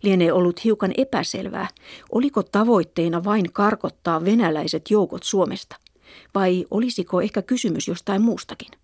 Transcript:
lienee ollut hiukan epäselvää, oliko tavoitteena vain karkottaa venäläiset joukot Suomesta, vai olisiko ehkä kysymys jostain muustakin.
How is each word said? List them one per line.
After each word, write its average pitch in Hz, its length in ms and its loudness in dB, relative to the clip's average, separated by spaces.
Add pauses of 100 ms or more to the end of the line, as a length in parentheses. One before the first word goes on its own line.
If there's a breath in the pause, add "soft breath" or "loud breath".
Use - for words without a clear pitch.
lienee 180 300 4
ollut 175 300 2
hiukan 208 340 2
epäselvää, 196 680 -4 (440 loud breath)
oliko 247 320 0
tavoitteena 175 800 0
vain 202 300 0
karkottaa 170 720 -2
venäläiset 165 640 0
joukot 196 320 0
Suomesta, - 520 -2 (600 loud breath)
vai 185 360 2
olisiko 202 500 -2
ehkä 208 200 -2
kysymys 185 460 -2
jostain 196 340 -2
muustakin. - 500 -2 (120)